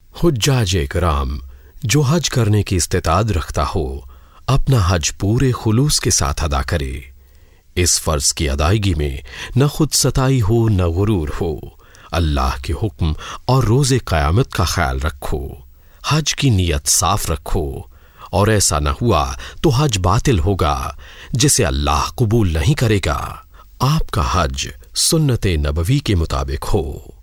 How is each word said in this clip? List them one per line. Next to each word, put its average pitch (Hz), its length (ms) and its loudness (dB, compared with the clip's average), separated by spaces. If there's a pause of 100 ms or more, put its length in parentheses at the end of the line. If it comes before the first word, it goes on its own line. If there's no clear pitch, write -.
(140)
हुज्जाज 123 600 2
इकराम, 71 640 0 (440)
जो 147 180 2
हज 143 260 0
करने 104 340 2
की 95 140 0
इस्तिताद 92 560 0
रखता 80 320 -2
हो, 71 440 -6 (400)
अपना 131 340 4
हज 87 280 2
पूरे 120 420 0
खुलूस 120 460 2
के - 120 0
साथ - 340 0
अदा 69 180 -2
करे। 67 320 -4 (800)
इस 87 240 2
फर्ज 78 320 -2
की 80 160 -2
अदायगी 87 460 0
में 71 280 -4 (360)
न 143 100 4
खुद 147 220 0
सताई 131 500 2
हो, 113 280 2
न 92 240 2
गुरूर 92 480 0
हो। - 360 -6 (360)
अल्लाह 73 480 0
के - 120 -6
हुक्म 80 420 -2 (340)
और 127 160 4
रोज़े 127 340 2
क़यामत 85 540 0
का 92 120 0
ख्याल 67 360 -2
रखो। - 440 -4 (680)
हज 151 220 0
की 139 180 2
नीयत 87 360 2
साफ - 440 0
रखो, 71 600 -4 (420)
और 101 180 4
ऐसा 95 280 2
न 76 80 0 (140)
हुआ 78 360 0 (260)
तो 170 80 4
हज 120 260 2
बातिल 95 420 2
होगा, 78 580 0 (380)
जिसे - 300 2
अल्लाह 73 460 0
कबूल 107 480 2
नहीं 139 160 2
करेगा। 107 400 0 (680)
आपका 135 400 0
हज 71 460 -2 (260)
सुन्नत 143 520 0
नबवी 82 540 0
के 107 140 0
मुताबिक 69 500 -2
हो। - 200 0 (380)